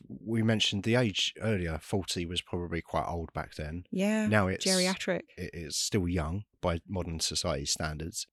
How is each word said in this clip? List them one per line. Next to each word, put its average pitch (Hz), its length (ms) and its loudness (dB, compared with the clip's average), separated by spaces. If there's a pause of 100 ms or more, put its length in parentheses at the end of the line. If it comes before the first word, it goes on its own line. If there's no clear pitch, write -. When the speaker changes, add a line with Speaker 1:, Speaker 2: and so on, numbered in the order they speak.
Speaker 1:
we 113 340 -2
mentioned 107 420 2
the 110 120 4
age 120 460 2
earlier, 90 400 0
forty 92 440 -2
was 87 160 -4
probably 87 400 -4
quite - 260 0
old 82 260 -4
back - 220 -6
then. 78 360 -6
Speaker 2:
Yeah, 214 360 2
Speaker 1:
Now 107 200 6
it's - 180 0
Speaker 2:
geriatric. 185 560 2 (160)
Speaker 1:
it 92 160 -6
is 80 220 -6
still 92 320 2
young 87 360 0 (180)
by 85 260 2
modern 85 320 -2
society 78 460 0
standards. 78 680 -4